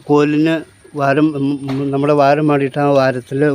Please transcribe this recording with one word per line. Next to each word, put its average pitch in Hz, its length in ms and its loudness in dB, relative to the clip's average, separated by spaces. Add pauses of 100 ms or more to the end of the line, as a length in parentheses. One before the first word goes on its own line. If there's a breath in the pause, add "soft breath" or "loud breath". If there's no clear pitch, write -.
കോലിന് 151 460 2 (460)
വാരം, 139 260 2 (120)
ഉം, 139 100 -2 (200)
ഉം, 135 100 -4 (140)
നമ്മുടെ 143 280 0
വാരം 147 300 2
മാടിയിട്ട് 139 340 -2
ആ 143 40 0 (100)
വാരത്തിൽ 131 400 -2 (160)